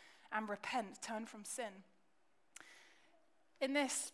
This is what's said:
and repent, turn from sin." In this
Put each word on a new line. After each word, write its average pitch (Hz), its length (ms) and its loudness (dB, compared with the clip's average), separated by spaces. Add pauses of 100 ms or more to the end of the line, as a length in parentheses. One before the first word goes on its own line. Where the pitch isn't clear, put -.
(320)
and 220 160 2
repent, 208 540 0
turn 226 240 -2
from 214 180 -10
sin." 196 400 -4 (1800)
In 269 140 4
this - 400 4